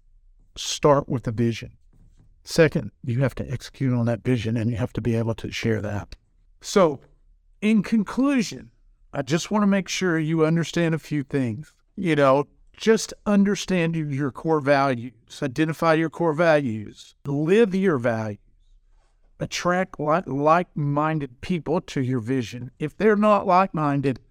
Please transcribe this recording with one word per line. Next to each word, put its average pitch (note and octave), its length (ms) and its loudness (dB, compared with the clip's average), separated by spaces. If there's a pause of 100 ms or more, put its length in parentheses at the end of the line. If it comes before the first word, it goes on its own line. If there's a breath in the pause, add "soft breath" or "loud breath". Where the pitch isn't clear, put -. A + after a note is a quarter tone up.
(560)
start - 520 2
with B2 200 -4
a B2 40 -4
vision. A2+ 440 -2 (680)
Second, - 440 2 (120)
you B2 180 -4
have C3+ 160 0
to - 140 -10
execute B2+ 440 -4
on A#2+ 100 0
that A#2 180 -2
vision, A#2 340 -2
and A2+ 140 -2
you A#2+ 60 -4
have A#2+ 160 -4
to A2 80 -4
be A#2 140 0
able A2+ 200 -2
to - 160 -10
share A2 300 -2
that. G2+ 340 -8 (460)
So, D#3+ 400 2 (600)
in G#3+ 200 4
conclusion, A3+ 880 -2 (440)
I C#3+ 80 -4
just D3+ 280 -2
wanna G#3 160 2
make G3 220 2
sure F3 300 0
you D#3+ 260 0
understand E3 500 0
a D#3+ 40 -2
few D3 240 -4
things. C3 500 -4 (240)
You E3+ 200 0
know, C#3 320 4 (280)
just - 380 0 (100)
understand F#3+ 720 0
your, D3+ 140 -4
your C#3 200 -2
core D#3+ 300 0
values, C3+ 840 0
identify D#3 520 0
your D#3+ 160 0
core E3 240 -2
values, C#3+ 800 0 (100)
live F3 500 2
your F#3+ 220 2
values, A2 440 -4 (1000)
attract F3+ 580 -4
li-, D3+ 280 0
like-minded D3 1120 0
people E3+ 400 -4
to - 220 -4
your B2+ 180 -2
vision. A#2+ 580 -6
If D3+ 160 -6
they're G#3 220 2
not G#3 300 4
like-minded, D3+ 760 2 (100)